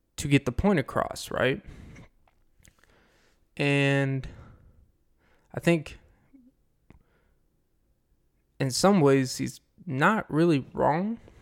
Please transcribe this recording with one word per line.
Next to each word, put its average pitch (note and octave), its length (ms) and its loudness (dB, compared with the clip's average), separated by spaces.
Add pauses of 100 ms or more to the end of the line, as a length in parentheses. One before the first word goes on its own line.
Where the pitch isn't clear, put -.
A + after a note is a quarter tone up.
(160)
to - 100 -8
get C#3+ 180 2
the B2+ 80 -4
point F#3+ 280 0
across, - 500 -6
right? C3+ 320 -2 (1900)
And C#3 680 0 (1300)
I - 60 -10
think E3+ 380 -2 (2500)
in C3+ 120 -4
some F#3 320 4
ways C3+ 340 4
he's C3 240 -8 (240)
not E3+ 480 -2
really D3+ 400 2
wrong, F3 460 -2 (240)